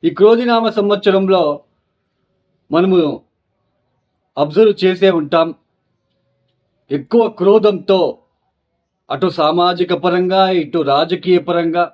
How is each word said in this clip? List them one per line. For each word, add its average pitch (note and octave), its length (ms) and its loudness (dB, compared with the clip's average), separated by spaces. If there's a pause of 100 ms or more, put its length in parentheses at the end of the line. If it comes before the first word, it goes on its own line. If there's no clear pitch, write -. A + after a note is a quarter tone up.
ఈ E3 60 0
క్రోధి G#3+ 360 2
నామ A3+ 240 0
సంవత్సరంలో G3 720 0 (1300)
మనము F3+ 280 2 (1400)
అబ్జర్వ్ E3+ 360 2 (100)
చేసే F#3 280 2
ఉంటాం, E3 440 -2 (1400)
ఎక్కువ C#3+ 380 0
క్రోధంతో G3 720 0 (1080)
అటు E3+ 200 -2
సామాజిక F3 640 0
పరంగా, F3+ 560 0
ఇటు E3+ 300 -2 (140)
రాజకీయ E3+ 460 0
పరంగా E3+ 540 -2